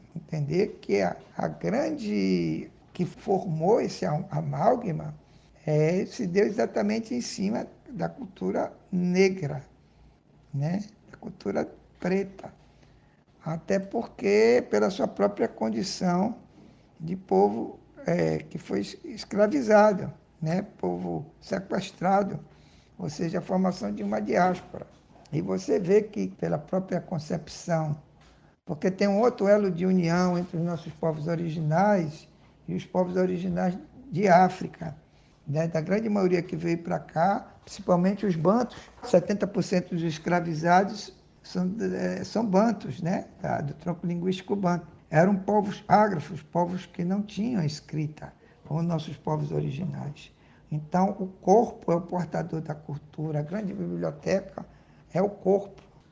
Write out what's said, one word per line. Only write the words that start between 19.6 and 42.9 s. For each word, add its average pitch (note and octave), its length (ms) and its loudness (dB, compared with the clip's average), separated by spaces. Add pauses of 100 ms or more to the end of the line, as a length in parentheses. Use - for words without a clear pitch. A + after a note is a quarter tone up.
né? E3+ 200 0 (160)
Povo E3+ 460 -4 (160)
sequestrado, F#3+ 1000 -2 (580)
ou D3+ 120 -6
seja, E3+ 280 -4
a - 40 -4
formação F#3+ 500 -2
de G#3 100 -6
uma G3+ 180 -2
diáspora. F#3 640 0 (460)
E D3+ 80 0
você F#3+ 380 0
vê G3+ 240 4
que, G#3 260 -4
pela E3 300 -2
própria F#3 420 -4
concepção, D#3+ 1000 -4 (640)
porque F3+ 260 -2
tem F#3+ 160 0
um G3+ 140 2
outro A#3+ 260 2
elo G3+ 240 6
de E3+ 160 -2
união F3+ 500 4
entre F3+ 200 -4
os E3 80 0
nossos E3+ 300 -6
povos D#3 340 -4
originais E3+ 960 0 (400)
e E3+ 80 -4
os F#3 100 -4
povos F3+ 320 0
originais F#3 640 0 (320)
de G3 160 0
África, F3 680 4 (500)
né? D#3 220 -2
Da E3 120 -2
grande G3+ 280 -2
maioria F#3 340 4
que E3+ 140 -6
veio E3+ 220 0
pra F3 200 -4
cá, - 640 0
principalmente F#3+ 640 2
os F#3 80 2
bantos, G3 420 2 (280)
setenta G3 420 2
por F#3+ 160 -2
cento F3+ 280 0
dos E3+ 120 -2
escravizados E3+ 1120 2 (280)
são, F#3 380 -4
é, F#3 440 -2
são A3 200 -2
bantos, G3 560 2